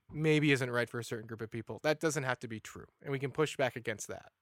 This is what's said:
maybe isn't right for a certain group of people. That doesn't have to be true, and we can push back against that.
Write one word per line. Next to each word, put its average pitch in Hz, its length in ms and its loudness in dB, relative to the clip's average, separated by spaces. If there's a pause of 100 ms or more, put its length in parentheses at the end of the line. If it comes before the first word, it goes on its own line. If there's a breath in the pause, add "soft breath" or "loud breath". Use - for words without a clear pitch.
(120)
maybe 151 400 6
isn't 127 180 2
right 120 180 2
for 123 100 -6
a 113 60 -4
certain 110 220 -6
group 113 140 -10
of 110 100 -8
people. 110 320 -8
That 151 180 4
doesn't 151 240 0
have 127 160 0
to 117 80 -8
be 110 120 -10
true, - 260 -16 (160)
and 143 100 -6
we 135 60 -2
can 131 120 -4
push 151 260 0
back 127 200 0
against 113 320 -6
that. - 340 -12